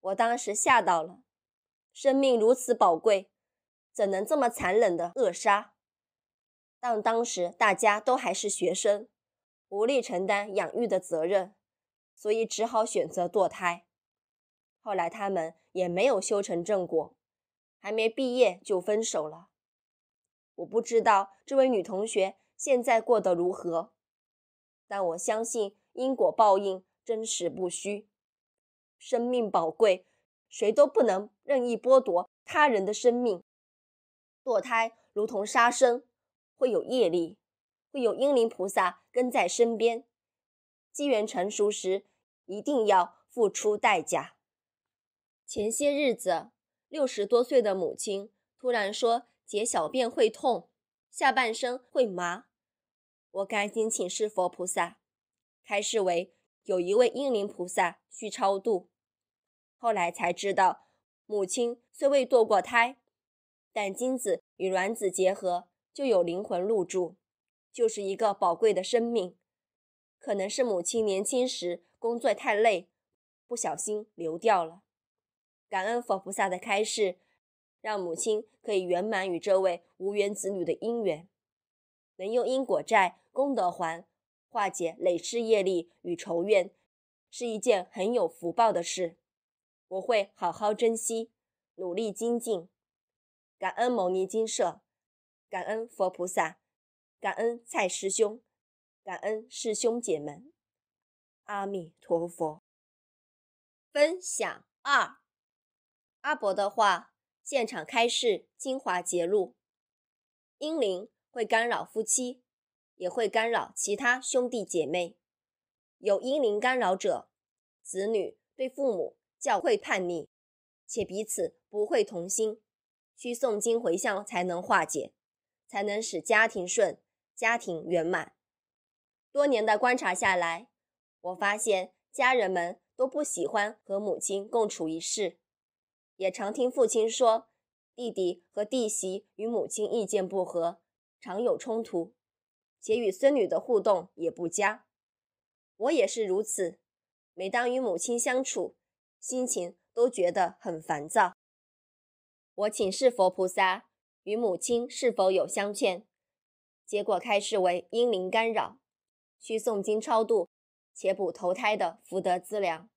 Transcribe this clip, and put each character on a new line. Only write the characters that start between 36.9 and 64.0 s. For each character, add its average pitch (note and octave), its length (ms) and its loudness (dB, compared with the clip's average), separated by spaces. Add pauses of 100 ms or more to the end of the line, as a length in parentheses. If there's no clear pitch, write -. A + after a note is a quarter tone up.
力， E3+ 300 0 (540)
会 C#4 100 -6
有 A3 140 2
英 C#4 200 2
灵 A3+ 140 4
菩 F#3 180 -6
萨 F#3 440 -2
跟 B3 180 0
在 A3 180 0
身 A#3 300 2
边。 A3+ 280 0 (840)
机 D4 140 -6
缘 A3 220 2
成 F3+ 220 -2
熟 G#3 220 0
时， G3 340 -4 (400)
一 G#3 160 -10
定 B3 260 0
要 F#3 300 4 (120)
付 A3 200 2
出 G#3 280 -2
代 G3+ 240 2
价。 D3 340 -4 (1120)
前 G#3+ 260 -4
些 C#4+ 200 2
日 C#4 220 2
子， E3+ 380 -2 (380)
六 C#4+ 180 0
十 G#3 180 -2
多 A#3 160 4
岁 B3+ 200 4
的 G#3 120 0
母 F#3 220 -2
亲 G3+ 360 -8 (280)
突 B3+ 100 -4
然 G#3+ 240 -2
说 A#3 340 0 (180)
解 G#3 180 -4
小 E3+ 240 -2
便 B3 240 -2
会 A#3 180 4
痛， A3 400 -2 (400)
下 C#4 220 2
半 A#3+ 220 2
身 B3 260 -4
会 C4 260 0
麻。 F3+ 420 -6 (840)
我 G3 140 -4
赶 G#3 260 -2
紧 A3+ 180 0
请 F#3+ 180 -4
示 G#3+ 220 -2
佛 F#3 200 0
菩 F3+ 180 -8
萨， - 320 -2 (640)
开 G#3 180 -2
示 G#3 200 0
为 F3+ 340 0 (280)
有 F#3 160 -2
一 F3+ 140 0
位 A#3+ 140 6
英 C4 260 -2
灵 G#3 140 -2
菩 F3+ 200 -8
萨 F3+ 420 -2
需 - 200 -12
超 G3 300 0
度。 F#3+ 300 -2 (920)
后 A#3 100 0
来 F3 200 0
才 F3 200 4
知 G3 220 -2
道， F3+ 340 4 (380)
母 G#3 180 -2
亲 A#3+ 380 -2 (100)
虽 - 160 0
未 C#4 200 4
堕 A#3 180 6
过 G#3+ 160 4
胎， A#3+ 380 2 (720)
但 G3+ 200 -4
精 B3+ 240 -2